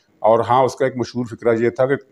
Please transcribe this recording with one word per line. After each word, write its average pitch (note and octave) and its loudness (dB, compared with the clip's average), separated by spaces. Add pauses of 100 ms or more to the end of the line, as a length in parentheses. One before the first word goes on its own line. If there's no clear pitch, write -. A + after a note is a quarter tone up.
(220)
और A2+ 4
हाँ, B2 2
उसका C3 -2
एक B2 -4
मशहूर A#2+ -6
फिक्रा A2+ -2
ये A#2 0
था C3 0
कि C#3 -2 (160)